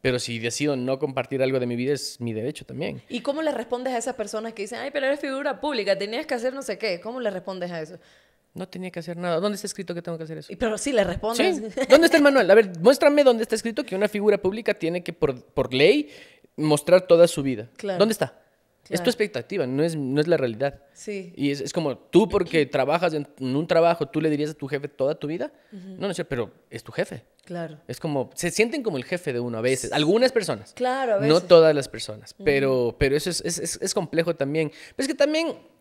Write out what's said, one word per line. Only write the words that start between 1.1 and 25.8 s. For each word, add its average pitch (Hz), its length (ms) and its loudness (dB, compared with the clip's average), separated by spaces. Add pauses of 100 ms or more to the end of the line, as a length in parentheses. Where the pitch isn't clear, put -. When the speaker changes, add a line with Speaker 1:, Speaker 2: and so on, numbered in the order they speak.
Speaker 1:
algo 131 200 0
de 123 40 0
mi 120 120 -2
vida, 127 160 0
es - 260 -8
mi 117 140 -6
derecho 120 320 -6
también. 135 420 -8
Speaker 2:
¿Y 240 140 -8
cómo 285 200 -4
le 302 120 -2
respondes 247 400 -6
a 240 40 -2
esas 254 180 -6
personas 220 360 -8
que 233 120 -10
dicen, 220 160 -10
"Ay, 269 120 -8
pero 277 140 -4
eres 285 160 -2
figura 285 400 -6
pública, 208 360 0
tenías 226 280 -6
que - 80 -4
hacer 247 200 -4
no 277 80 -10
sé 220 160 -8
qué"? 190 220 -4
¿Cómo 240 220 -10
le 220 80 -2
respondes 185 420 -8
a 165 100 -8
eso? 165 160 -14 (560)
Speaker 1:
No 185 140 -10
tenía 185 240 -10
que 175 80 -10
hacer 170 160 -10
nada. 175 240 -2
¿Dónde 208 160 -2
está 196 100 -12
escrito 180 300 -8
que 170 60 -8
tengo 170 160 -10
que 160 80 -10
hacer 156 140 -12
eso? 151 120 -18
Speaker 2:
Y, 190 60 -12
pero 220 200 -2
sí 277 140 -4
le 208 140 4
respondes. 233 500 0
Speaker 1:
Sí. 220 80 -8 (260)
¿Dónde 320 180 10
está 330 100 6
el 294 60 6
manual? 262 280 6
A - 20 10
ver, 196 280 6
muéstrame 285 420 6
dónde 233 200 4
está - 120 -4
escrito 233 300 -6
que 185 100 -8
una 202 140 0
figura 208 300 2
pública 214 340 -2
tiene 170 320 -4
que, 165 80 -8
por, 139 280 -2
por 127 320 -4
ley, 220 360 4 (480)
mostrar 156 500 4
toda 170 220 8
su 151 120 -4
vida. 123 360 -4
Speaker 2:
Claro. 196 200 -6
Speaker 1:
¿Dónde 214 140 4
está? - 280 -4 (440)
Es - 60 -20
tu - 60 -6 (100)
Speaker 2:
Claro. 254 60 4
Speaker 1:
expectativa, 196 540 -4
no 135 160 -2
es, 165 140 0
no 139 240 -2
es 156 80 2
la 170 80 4
realidad. 131 460 -2 (120)
Speaker 2:
Sí. 190 440 -12
Speaker 1:
Y 139 140 0
es, 143 100 -6
es - 100 -6
como 147 260 -4
tú, - 320 4
porque 170 360 2
<clears throat> - 20 -16
trabajas 156 460 0
en, 147 120 -4 (140)
en 131 160 -4
un 147 100 0
trabajo, 165 440 4
¿tú 156 120 -2
le 156 80 2
dirías 147 220 0
a - 20 -12
tu 139 140 -10
jefe 143 220 -6
toda 139 260 -2
tu - 120 -10
vida? 175 240 -6 (200)
Speaker 2:
Ujú. 190 300 -16